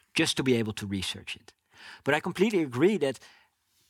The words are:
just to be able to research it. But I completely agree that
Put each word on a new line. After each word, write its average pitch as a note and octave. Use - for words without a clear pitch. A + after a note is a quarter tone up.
just -
to D3+
be B2+
able A2
to G#2+
research -
it. -
But C#3
I D3+
completely F#3+
agree D3+
that C3+